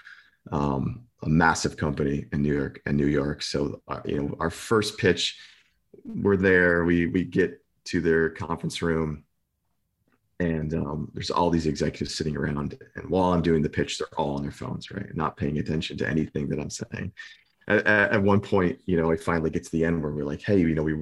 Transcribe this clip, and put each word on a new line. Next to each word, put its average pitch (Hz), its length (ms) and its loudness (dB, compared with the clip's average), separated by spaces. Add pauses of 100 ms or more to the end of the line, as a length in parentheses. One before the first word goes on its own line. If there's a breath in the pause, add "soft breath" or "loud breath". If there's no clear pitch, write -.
(520 loud breath)
um, 71 320 0 (400)
a - 60 -4 (160)
massive - 300 2 (100)
company 71 320 -2 (160)
in 76 100 -2
New 73 180 2
York, 67 140 -6 (100)
in 73 160 -2
New 71 100 2 (100)
York. 71 200 -4
So, - 460 -4
uh, - 180 -8
you 78 160 -4
know, 71 180 -6
our 82 120 -2
first - 400 0 (120)
pitch, 87 200 4 (800 loud breath)
we're 101 320 0 (120)
there, 87 360 6
we, 85 220 4
we 90 160 0 (160)
get 87 100 4 (360)
to 90 140 -2
their 82 300 2 (160)
conference 82 360 -6
room, 80 420 -2 (1160)
and, 80 340 -2
um, 76 260 -4 (140)
there's - 180 -8
all 87 180 2
these 82 240 2
executives 76 420 -4
sitting 78 200 -4
around. 71 420 -4 (180)
And 80 140 -12
while 90 220 2
I'm 87 180 2
doing 80 120 4
the 73 80 0
pitch, - 280 -4
they're - 220 -8
all 71 160 -2
on 71 80 -4
their 73 80 -6 (100)
phones, - 300 -10
right? - 240 -10
Not 76 220 -4
paying 73 220 -2
attention 78 380 -4
to - 120 -2
anything 76 400 -2
that 78 100 -2
I'm 73 100 -6
saying. - 440 -10 (560 loud breath)
At, 107 180 4
at, 104 280 6
at 104 60 4
one 98 200 4
point, 92 440 0
you 90 140 2
know, 80 120 2
I 82 40 4
finally 80 340 0
get - 140 -4
to - 80 -12
the 82 140 2
end 85 160 0
where 73 100 -4
we're 73 140 -4
like, 71 160 -6
"Hey, 101 180 2
you 80 160 4
know, 76 80 0
we 78 180 0